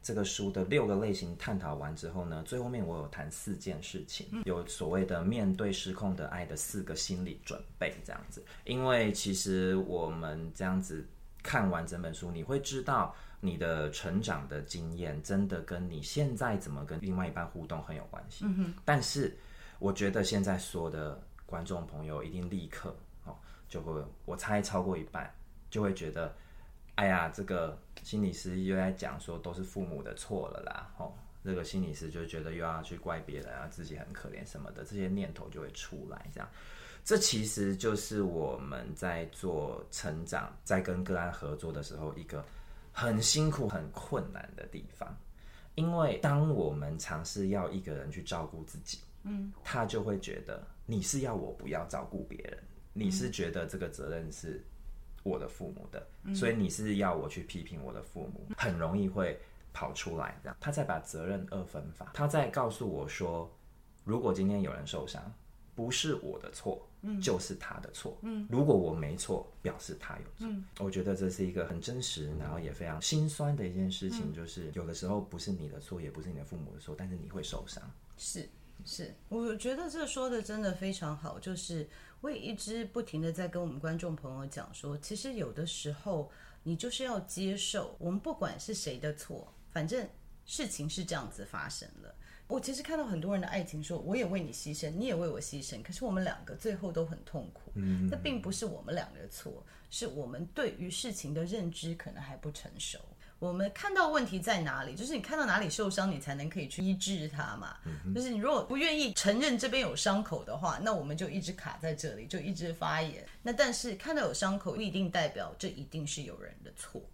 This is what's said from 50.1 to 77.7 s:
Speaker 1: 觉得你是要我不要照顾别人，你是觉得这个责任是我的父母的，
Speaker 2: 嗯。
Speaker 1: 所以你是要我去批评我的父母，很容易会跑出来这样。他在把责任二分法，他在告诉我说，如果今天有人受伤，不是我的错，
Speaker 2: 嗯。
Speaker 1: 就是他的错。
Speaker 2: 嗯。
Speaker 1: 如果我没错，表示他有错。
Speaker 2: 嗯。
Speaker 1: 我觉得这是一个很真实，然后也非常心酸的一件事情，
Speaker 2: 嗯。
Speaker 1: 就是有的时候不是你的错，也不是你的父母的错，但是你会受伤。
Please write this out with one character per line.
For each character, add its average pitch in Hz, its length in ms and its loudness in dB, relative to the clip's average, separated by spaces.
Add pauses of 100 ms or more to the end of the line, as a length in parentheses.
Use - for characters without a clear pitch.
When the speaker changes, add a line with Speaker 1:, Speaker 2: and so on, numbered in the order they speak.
Speaker 1:
觉 - 260 -6
得 - 220 -8 (180)
你 143 160 2
是 139 200 2
要 123 120 0
我 - 200 -2
不 - 160 -8
要 80 180 0
照 65 240 -2
顾 - 140 -2
别 - 180 -10
人， - 160 -8 (340)
你 104 160 4
是 98 220 4
觉 85 180 0
得 85 160 0
这 80 100 -4
个 90 140 -2
责 69 200 -6
任 80 220 -2
是 - 320 -6 (600)
我 - 160 2
的 - 80 -4
父 - 280 -6
母 - 160 -12
的， - 140 -8 (180)
Speaker 2:
嗯。 196 120 0
Speaker 1:
所 117 160 6
以 117 40 4
你 101 140 6
是 107 280 2
要 92 180 6
我 76 120 0
去 85 160 -4
批 82 200 -6
评 76 200 -6
我 64 80 -6
的 55 120 -6
父 - 300 -6
母， - 120 -8 (100)
很 95 220 2
容 82 180 4
易 101 120 6
会 92 320 2 (340)
跑 - 200 -2
出 82 240 -2
来 64 260 -2
这 65 40 -8
样。 64 120 -8
他 147 100 -2
在 147 140 2
把 80 160 2
责 80 260 -6
任 95 240 0
二 95 140 -2
分 78 180 -6 (100)
法， - 220 -10
他 147 140 4
在 143 220 6
告 123 200 4
诉 107 180 -2
我 73 200 0
说， 85 420 -2 (540)
如 113 180 2
果 113 100 6
今 95 160 6
天 101 140 4
有 76 120 2
人 71 120 -6
受 - 220 -4
伤， - 260 -8 (400)
不 117 160 0
是 135 260 4
我 - 240 -4
的 - 120 -10
错， - 340 -4 (160)
Speaker 2:
嗯。 202 200 -2
Speaker 1:
就 113 180 4
是 - 160 -4
他 - 240 -8
的 - 120 -8
错。 - 320 -8
Speaker 2:
嗯。 214 280 -2
Speaker 1:
如 131 140 8
果 139 100 10
我 85 180 6
没 78 220 0
错， - 340 -2 (120)
表 - 180 0
示 - 180 -6
他 - 180 -8
有 - 80 -10 (140)
错。 226 120 -6
Speaker 2:
嗯。 196 160 -2 (140)
Speaker 1:
我 98 120 0
觉 95 100 2
得 95 140 4
这 95 140 4
是 95 160 2
一 90 80 2
个 87 120 2
很 85 140 -2
真 123 240 -2
实， 76 340 -2
然 76 140 -2
后 82 80 -2
也 73 140 -4
非 85 120 -6
常 80 160 -2
心 151 280 6
酸 147 260 2
的 107 100 2
一 90 80 0
件 95 160 4
事 95 200 0
情， 76 220 -2
Speaker 2:
嗯。 - 20 -2
Speaker 1:
就 82 120 -4
是 82 280 -6
有 85 120 -2
的 82 80 -2
时 87 120 -4
候 101 160 2
不 87 180 -6
是 104 120 -4
你 80 180 -2
的 69 100 -8
错， 87 220 -6
也 73 100 -6
不 78 100 -8
是 78 60 -6
你 85 80 -4
的 71 80 -6
父 85 140 -8
母 73 160 -8
的 - 80 -10
错， 76 160 -8
但 90 100 -4
是 92 80 -2
你 80 140 -6
会 92 120 -4
受 - 240 -4
伤。 - 160 -10 (360)